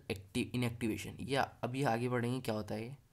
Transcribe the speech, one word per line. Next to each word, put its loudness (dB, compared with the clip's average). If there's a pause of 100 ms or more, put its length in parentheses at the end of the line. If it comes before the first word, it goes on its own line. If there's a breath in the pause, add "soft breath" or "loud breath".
(120)
एक्टि-, -2
इनएक्टिवेशन। 0
या 2 (220)
अभी 0
आगे 4
बढ़ेंगे 2
क्या 0
होता -2
है। -6 (160)